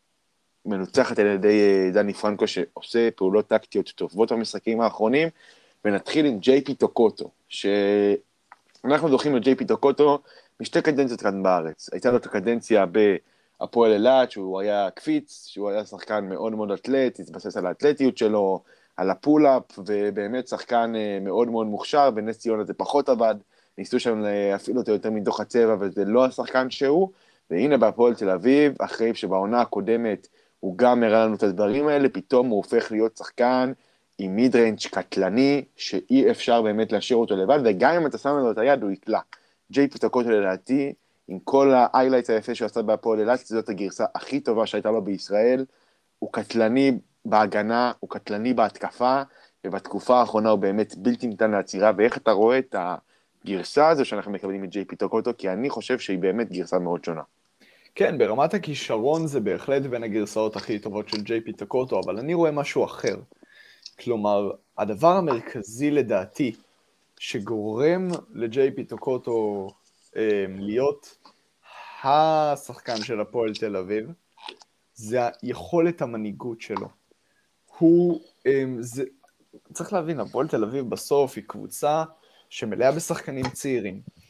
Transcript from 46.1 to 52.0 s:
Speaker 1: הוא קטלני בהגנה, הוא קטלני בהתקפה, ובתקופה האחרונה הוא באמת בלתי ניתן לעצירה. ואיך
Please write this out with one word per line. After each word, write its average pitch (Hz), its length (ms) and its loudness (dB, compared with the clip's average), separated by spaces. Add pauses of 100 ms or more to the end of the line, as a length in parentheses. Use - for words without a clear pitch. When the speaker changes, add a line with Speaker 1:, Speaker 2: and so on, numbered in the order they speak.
Speaker 1:
הוא - 140 -8
קטלני 117 640 2 (260)
בהגנה, 110 720 2
הוא 98 100 -12
קטלני 110 440 -4
בהתקפה, 123 680 0 (440)
ובתקופה 98 540 0
האחרונה 110 300 2
הוא 107 100 4
באמת 104 380 -2
בלתי 120 300 -2
ניתן 110 240 0
לעצירה. 101 460 2
ואיך 110 200 4